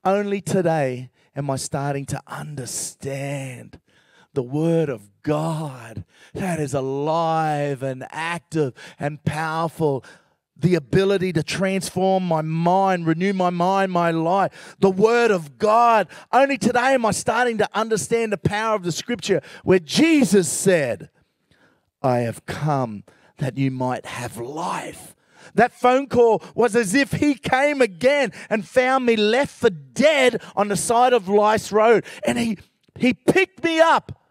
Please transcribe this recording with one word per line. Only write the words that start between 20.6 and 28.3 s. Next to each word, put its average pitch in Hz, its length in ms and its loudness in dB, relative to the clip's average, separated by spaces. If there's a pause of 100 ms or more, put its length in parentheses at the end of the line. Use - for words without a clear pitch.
"I 123 180 2
have 117 260 -6
come 131 580 -4 (320)
that 131 220 -6
you 135 120 0
might 127 360 -6
have 120 300 -12
life." 151 800 -10 (400)
That 240 180 2
phone 254 360 2
call 233 340 4 (120)
was 226 220 0
as 208 180 0
if 277 180 2
he 294 220 0
came 277 460 0
again 240 520 0 (180)